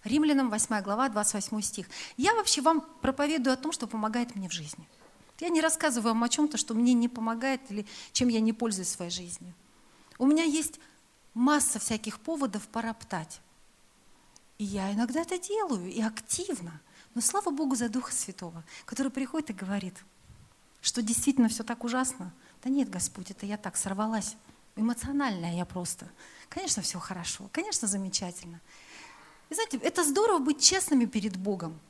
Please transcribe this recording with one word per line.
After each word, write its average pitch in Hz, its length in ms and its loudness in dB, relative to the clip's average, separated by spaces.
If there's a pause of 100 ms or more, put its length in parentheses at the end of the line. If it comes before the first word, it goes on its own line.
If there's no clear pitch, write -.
Римлянам, 277 460 4
восьмая 214 320 0
глава, 214 280 2
двадцать 208 260 0
восьмой 214 260 -2
стих. - 260 -6 (280)
Я 370 180 4
вообще 392 280 2
вам 320 200 6 (200)
проповедую 269 520 2
о 254 40 2
том, 285 140 -4
что 240 160 -4
помогает 226 480 -2
мне 190 120 -6
в 170 60 -6
жизни. 156 340 -10 (520)
Я 349 100 -2
не 320 120 4
рассказываю 254 520 2
вам 226 100 4
о 240 60 2
чём-то, 302 280 2
что - 160 -2
мне 240 200 6
не 240 160 6
помогает 240 600 -2
или 202 160 -6 (280)
чем 247 160 2
я 226 100 4
не 220 140 4
пользуюсь 214 340 -2
в - 40 -4
своей 175 200 -6
жизни. 180 420 -10 (640)
У 247 80 2
меня 302 180 6
есть 311 360 0 (540)
масса 277 440 4
всяких 220 420 -4
поводов 269 500 -2
пороптать. 220 720 -6 (1160)
И 214 60 -4
я 196 300 -2
иногда 240 280 0
это 359 160 -2
делаю, 359 540 -2
и 226 100 -2
активно. 220 800 -4 (340)
Но 240 80 -2
слава 392 300 2
Богу 277 240 0
за 233 140 0
Духа 240 240 -4
Святого, 170 500 -8 (220)
который 269 260 -2
приходит 277 400 -4
и - 20 -4
говорит, 190 420 -4 (840)
что - 200 0
действительно 233 480 4
всё 220 140 -4
так 233 200 -6
ужасно. 240 500 -2 (300)
Да 254 60 -4
нет, 269 200 2
Господь, 185 400 -6
это 196 160 -10
я 208 120 -4
так 202 200 -6
сорвалась. 208 580 -2 (400)
Эмоциональная 233 800 0
я 175 100 -2
просто. - 420 -6 (420)
Конечно, 330 320 -2
всё - 180 -4
хорошо, 180 520 -8
конечно, 359 360 -2
замечательно. 180 720 -4 (880)
И 311 40 -6
знаете, 440 240 -2
это - 260 2
здорово 370 360 4
быть 285 220 2
честными 302 440 4
перед 196 320 -2
Богом 175 420 -4 (100)